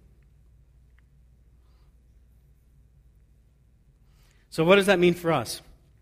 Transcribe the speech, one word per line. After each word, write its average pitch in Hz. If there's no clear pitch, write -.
So -
what 185
does 196
that 196
mean 175
for 170
us? 131